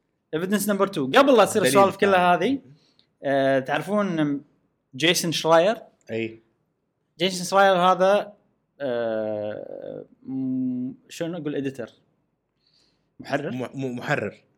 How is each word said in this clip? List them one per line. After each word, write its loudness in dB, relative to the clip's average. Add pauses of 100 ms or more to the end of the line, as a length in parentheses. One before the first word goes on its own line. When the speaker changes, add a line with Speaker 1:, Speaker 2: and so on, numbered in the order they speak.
(360)
Speaker 1:
evidence -2
number 0
two. 0
قبل 6
لا 8
تصير 0
Speaker 2:
دليل 2
Speaker 1:
السوالف 4
كلها 4
Speaker 2:
ثاني. 0
Speaker 1:
هذه، -2 (640)
آه، 2
تعرفون -2 (540)
جيسون 0
شراير؟ 2 (340)
Speaker 2:
إي. -8 (760)
Speaker 1:
جيسون -4
شراير 4
هذا، 2 (480)
آه، -6 (180)
م-، -4 (180)
شلون -8
أقول، -6
إديتر؟ -8 (1300)
محرر؟ -6
Speaker 2:
م-، -8
م-، -8
محرر. -6 (140)